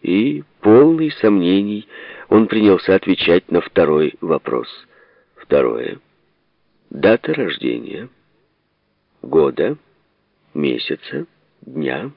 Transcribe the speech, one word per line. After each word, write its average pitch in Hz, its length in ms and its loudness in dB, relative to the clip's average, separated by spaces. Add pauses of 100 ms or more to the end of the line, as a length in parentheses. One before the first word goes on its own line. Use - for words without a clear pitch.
И, 127 440 -2 (160)
полный 151 500 6
сомнений, 104 720 0 (440)
он 110 180 4
принялся 101 480 2
отвечать 90 560 0
на 85 80 2
второй 76 600 0
вопрос. 69 480 -4 (680)
Второе. 62 640 -2 (880)
Дата 113 440 0
рождения. 82 720 -6 (1120)
Года, 76 560 -2 (760)
месяца, 73 720 -6 (360)
дня. 135 560 -8